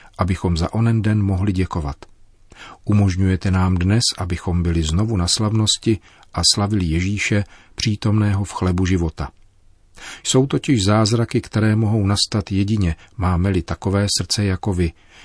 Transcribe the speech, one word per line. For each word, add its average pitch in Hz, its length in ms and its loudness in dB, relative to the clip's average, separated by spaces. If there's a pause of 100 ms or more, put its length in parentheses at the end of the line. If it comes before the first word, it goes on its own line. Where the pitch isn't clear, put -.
(180)
abychom 90 380 0
za 82 180 -2
onen 113 280 2
den 107 200 0
mohli 98 300 0
děkovat. 87 440 -4 (880)
Umožňujete 95 680 2
nám 92 240 2
dnes, 95 280 2 (160)
abychom 87 440 -2
byli 85 200 0
znovu 98 340 0
na 90 120 0
slavnosti 107 680 0 (360)
a - 60 -4 (140)
slavili 101 320 0
Ježíše, 98 580 0 (300)
přítomného 104 680 0
v - 80 -8
chlebu 92 340 0
života. 82 440 -2 (960)
Jsou 131 220 4
totiž 135 380 0
zázraky, 110 560 2
které 107 360 0
mohou 107 300 2
nastat 101 460 -2
jedině, 98 440 0 (200)
máme-li 90 460 0
takové 98 440 -2 (120)
srdce 101 260 -2
jako 95 300 -2
vy, 85 180 0 (320)